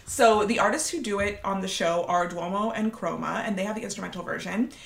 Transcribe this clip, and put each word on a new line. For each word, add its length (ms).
So 380
the 160
artists 300
who 120
do 160
it 260
on 180
the 60
show 380
are 220
Duomo 420
and 220
Chroma, 520
and 140
they 60
have 100
the 80
instrumental 400
version. 480